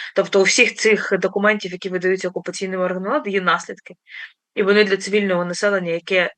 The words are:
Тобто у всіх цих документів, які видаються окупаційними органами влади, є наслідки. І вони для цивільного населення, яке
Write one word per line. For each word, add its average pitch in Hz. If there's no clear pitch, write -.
Тобто 196
у 190
всіх 202
цих 208
документів, 202
які 180
видаються 185
окупаційними 185
органами 185
влади, 269
є 196
наслідки. 175
І 214
вони 202
для 196
цивільного 190
населення, 180
яке 175